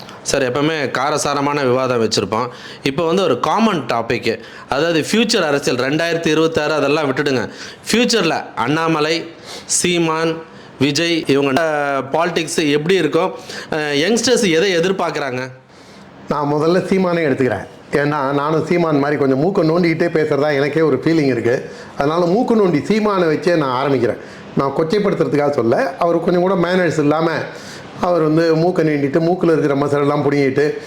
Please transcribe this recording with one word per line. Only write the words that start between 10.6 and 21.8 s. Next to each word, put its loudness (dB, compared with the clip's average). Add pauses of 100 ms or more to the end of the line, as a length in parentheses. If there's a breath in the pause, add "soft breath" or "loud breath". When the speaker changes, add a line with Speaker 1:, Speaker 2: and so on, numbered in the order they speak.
Speaker 1:
விஜய் 0
இவங்க, 2
அஹ், -2
பாலிடிக்ஸ் 0
எப்படி 2
இருக்கும்? 0 (380 loud breath)
அஹ், -2
யங்ஸ்டர்ஸ் 2
எதை 2
எதிர்பார்க்குறாங்க? -2 (880 loud breath)
Speaker 2:
நான் 0
முதல்ல 2
சீமானே 2
எடுத்துக்கிறேன். 0 (260)
ஏன்னா 0
நானும் 0
சீமான் 2
மாதிரி 0
கொஞ்சம் 2
மூக்கை 2
நோண்டிக்கிட்டே 2
பேசுகிறதா 0
எனக்கே 0
ஒரு 2
ஃபீலிங் 2
இருக்கு. 0 (280 loud breath)